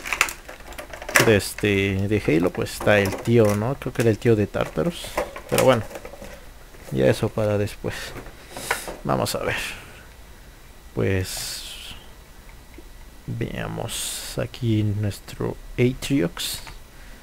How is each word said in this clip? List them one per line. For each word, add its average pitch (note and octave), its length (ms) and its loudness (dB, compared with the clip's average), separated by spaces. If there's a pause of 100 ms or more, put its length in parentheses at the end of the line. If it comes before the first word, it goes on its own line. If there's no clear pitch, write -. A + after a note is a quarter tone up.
(1200)
de A2 120 8
este, G2 720 2
de G#2 180 2
Halo, D#3 240 4
pues - 220 -4
está G#2 260 4
el G2 180 4
tío, A2+ 380 6
¿no? A2+ 220 0
Creo - 160 -6
que B2 100 0
era A2+ 80 6
el G#2 80 4
tío A#2 160 6
de G#2 120 4
Tartarus. - 560 -2 (460)
Pero - 160 4
bueno, B2 180 6 (1080)
ya C3 160 2
eso A#2+ 220 4
para G#2 300 0
después. - 360 -4 (1120)
Vamos C3 300 0
a - 40 -2
ver. - 180 -2 (1400)
Pues - 1000 -4 (1300)
veamos - 1120 -6
aquí A#2 440 0
nuestro G#2 760 -2 (180)
Atriox. C#3 840 0 (640)